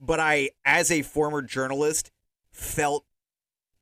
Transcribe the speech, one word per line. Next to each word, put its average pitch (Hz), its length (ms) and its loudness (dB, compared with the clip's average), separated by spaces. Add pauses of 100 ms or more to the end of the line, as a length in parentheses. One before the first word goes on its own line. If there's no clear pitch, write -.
but 156 180 0
I, 151 320 2 (140)
as 156 260 4
a 160 120 2
former 147 400 -2
journalist, 135 680 -2 (420)
felt - 520 -2 (760)